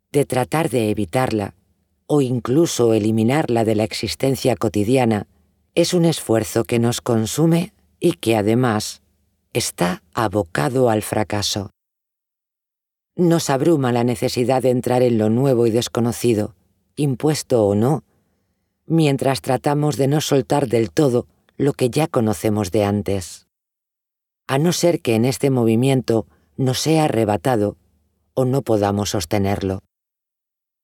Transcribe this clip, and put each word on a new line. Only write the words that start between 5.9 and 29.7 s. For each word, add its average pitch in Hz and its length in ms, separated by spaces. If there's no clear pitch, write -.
un 170 120
esfuerzo 113 580
que 120 160
nos 117 220
consume 156 720
y 170 140
que, 113 220
además, 110 680
está - 480
abocado 117 760
al 107 140
fracaso. 104 640
Nos 165 360
abruma 135 400
la 120 120
necesidad 123 600
de 127 80
entrar 123 320
en 120 160
lo 107 100
nuevo 120 380
y 110 40
desconocido, 117 840
impuesto 135 720
o 101 80
no, 120 280
mientras 139 540
tratamos 147 540
de 131 120
no 147 120
soltar 139 480
del 113 220
todo 123 380
lo 135 160
que 123 180
ya 151 160
conocemos 107 640
de 104 140
antes. 101 600
A 135 100
no 165 160
ser 170 280
que 117 120
en 110 120
este 135 260
movimiento 117 760
nos 104 220
sea 156 240
arrebatado 107 720
o 131 120
no 127 180
podamos 101 480
sostenerlo. 98 720